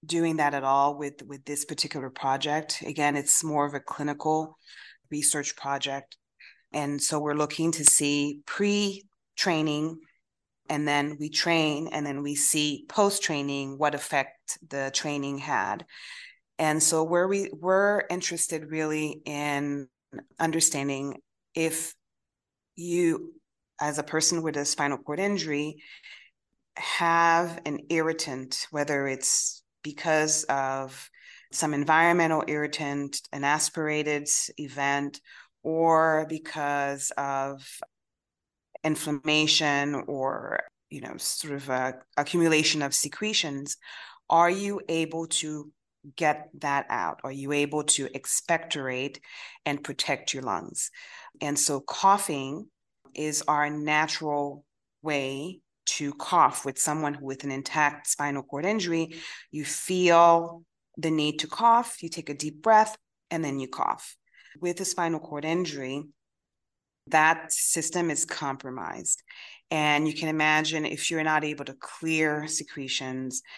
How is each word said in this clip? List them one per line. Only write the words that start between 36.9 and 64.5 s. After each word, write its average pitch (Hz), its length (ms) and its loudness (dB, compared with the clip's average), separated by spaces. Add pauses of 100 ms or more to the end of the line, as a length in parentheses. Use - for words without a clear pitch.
of 139 500 -4 (1120)
inflammation 151 1080 2 (140)
or, - 560 -4 (260)
you 143 120 -10
know, - 160 -12
sort - 360 -6
of 135 160 -8
a 127 300 -2 (180)
accumulation 156 640 4
of 139 140 -2
secretions, 147 800 -2 (500)
are 170 220 6
you 202 400 -2
able 165 380 -2
to 151 440 -4 (440)
get 151 320 2 (120)
that 143 300 0
out? 90 360 -2
Are 135 80 -8
you 139 180 -6
able 147 320 0
to 143 320 0
expectorate 139 1040 -2 (460)
and 143 180 -4
protect - 500 -4
your 135 100 -6
lungs? - 460 -4 (520)
And 147 180 -2
so 139 220 0
coughing 170 840 2 (460)
is 151 320 -2
our 147 240 2
natural 151 920 0 (380)
way 143 580 -4 (260)
to 143 280 -2
cough 147 500 4
with 135 160 -4
someone 151 340 0
who, 135 120 -12
with 135 180 -8
an 139 80 -6
intact 143 560 0
spinal 143 360 -2
cord 143 220 -6
injury. 170 500 0 (360)
You 151 140 -6
feel 170 1000 6 (320)
the 156 160 0
need 151 280 2
to 151 80 -6
cough, 233 540 4
you 170 60 -8
take 165 220 -8
a 147 40 -6
deep 151 280 -6
breath, 214 340 6 (340)
and 160 140 -2
then 139 160 -2
you 131 80 -6
cough. - 480 -4 (460)